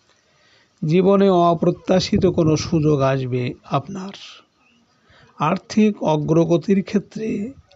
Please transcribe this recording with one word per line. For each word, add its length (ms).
জীবনে 460
অপ্রত্যাশিত 800
কোনো 240
সুযোগ 480
আসবে 380
আপনার। 440
আর্থিক 520
অগ্রগতির 800
ক্ষেত্রে 440